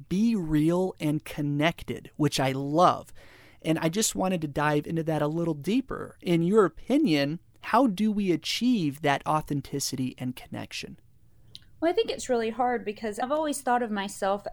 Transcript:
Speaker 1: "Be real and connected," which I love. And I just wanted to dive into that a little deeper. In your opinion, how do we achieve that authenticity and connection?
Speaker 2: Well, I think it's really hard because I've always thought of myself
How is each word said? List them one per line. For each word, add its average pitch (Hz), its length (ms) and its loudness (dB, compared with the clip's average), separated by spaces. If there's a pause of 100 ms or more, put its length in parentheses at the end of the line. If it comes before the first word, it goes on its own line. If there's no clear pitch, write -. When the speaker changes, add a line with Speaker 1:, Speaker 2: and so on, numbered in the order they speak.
Speaker 1:
"Be 226 260 2
real 170 640 2
and 151 260 0
connected," 147 920 -2
which 147 220 2
I 135 140 2
love. 139 600 2 (480)
And 160 180 0
I 165 100 0
just 208 260 -2
wanted 185 260 0
to 156 80 -4
dive 147 380 0
into 165 160 -2
that 156 200 0
a 147 40 2
little 165 280 0
deeper. 190 680 -4
In 170 220 2
your 202 220 6
opinion, 160 760 2 (240)
how 254 240 4
do 208 240 0
we 196 200 0
achieve 160 680 0
that 143 260 0
authenticity 139 920 -4
and 127 160 -6
connection? - 640 -12 (800)
Speaker 2:
Well, 330 120 2
I - 40 -2
think 453 160 0
it's - 180 -8
really 226 220 0
hard 240 340 -2
because 208 340 -6
I've 247 120 -4
always 302 300 -2
thought 247 220 0
of 220 80 -4
myself 202 600 -2